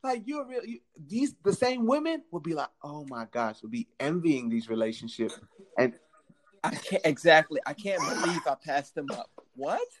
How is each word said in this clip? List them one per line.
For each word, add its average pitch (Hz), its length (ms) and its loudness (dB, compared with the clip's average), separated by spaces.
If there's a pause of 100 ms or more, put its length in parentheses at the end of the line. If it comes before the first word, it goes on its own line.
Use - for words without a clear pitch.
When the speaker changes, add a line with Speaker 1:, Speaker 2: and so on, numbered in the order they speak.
Speaker 1:
Like, 247 240 -2
you're 285 200 -6
real, 254 180 -6
you, 226 160 -12 (260)
these, 240 360 0
the 196 100 4
same 247 340 2
women 302 440 2
will 170 100 -6
be 160 140 -4
like, 139 160 -2 (120)
"Oh 147 260 -10
my 117 240 -8
gosh," 113 300 -2
will 113 80 -12
be 117 180 -4 (100)
envying 147 500 0
these 113 200 0
relationships. 113 680 -2 (420)
And 127 180 2 (680)
Speaker 2:
I - 140 -2
can't, - 280 -2
exactly. 156 600 6
I - 80 -8
can't 202 260 -4 (220)
believe 170 240 2
I 143 80 2
passed 139 400 -4
them 139 160 -6
up. 101 180 -8 (280)
What? 202 240 -2 (200)